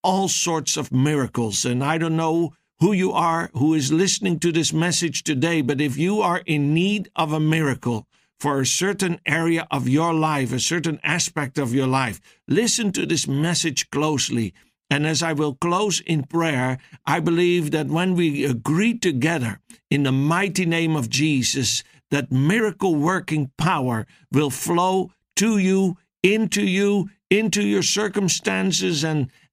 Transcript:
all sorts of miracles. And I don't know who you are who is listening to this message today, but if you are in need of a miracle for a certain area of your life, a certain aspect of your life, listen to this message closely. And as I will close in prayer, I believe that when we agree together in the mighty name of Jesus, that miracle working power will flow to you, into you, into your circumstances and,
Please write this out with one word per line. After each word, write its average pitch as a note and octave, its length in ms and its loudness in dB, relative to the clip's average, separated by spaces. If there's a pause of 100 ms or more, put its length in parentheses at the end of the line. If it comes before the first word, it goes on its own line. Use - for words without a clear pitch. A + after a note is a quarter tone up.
all F#3+ 260 0
sorts - 480 -2
of C#3+ 140 -8
miracles. B2+ 720 0
And B2 200 -2
I D#3+ 160 -2
don't D#3+ 180 0
know E3 360 0 (260)
who F3+ 120 6
you F#3 200 2
are E3+ 440 0
who D3+ 180 2
is C#3 180 0
listening F3+ 460 0
to E3+ 140 0
this D#3+ 200 0
message D#3+ 520 -2
today, D#3 400 0
but C3 180 -2
if C3+ 160 -2
you F#3+ 240 0
are F3+ 240 -2
in D3 300 0
need G3 400 0
of D#3 180 -2
a D#3 60 0
miracle D3 680 0 (340)
for C#3+ 220 0
a C3 60 0
certain F#3+ 580 -2
area E3 460 0
of B2+ 180 -2
your D#3+ 240 2
life, D3+ 400 0
a B2+ 60 -4
certain D#3+ 420 -2
aspect D3+ 560 -4
of B2+ 160 -2
your C3+ 140 0
life, B2+ 340 -2 (260)
listen G#3+ 440 0
to - 120 -4
this - 240 -2
message D3+ 600 -2
closely. C3+ 640 -2 (380)
And D3 160 0
as D#3+ 160 0
I E3 100 -2
will D3 220 -2
close F3+ 460 0
in D#3 240 0
prayer, C3+ 520 0 (260)
I D#3 160 0
believe E3+ 520 2
that D3+ 160 -2
when F3 260 0
we D#3+ 320 0
agree D#3 500 0
together D3 640 -2 (300)
in C#3+ 140 2
the C3+ 80 2
mighty E3+ 560 0
name E3 280 0
of A#2+ 140 -2
Jesus, C3 760 0 (280)
that C#3 200 -2
miracle F#3+ 600 2
working D#3 640 0
power B2+ 480 0 (260)
will C#3+ 200 2
flow F3+ 600 0 (240)
to G#3+ 200 2
you, F#3+ 400 2 (240)
into G#3 400 2
you, G3+ 480 0 (200)
into G#3 320 2
your G3+ 220 0
circumstances F#3+ 1200 -2
and, D#3 260 -2 (240)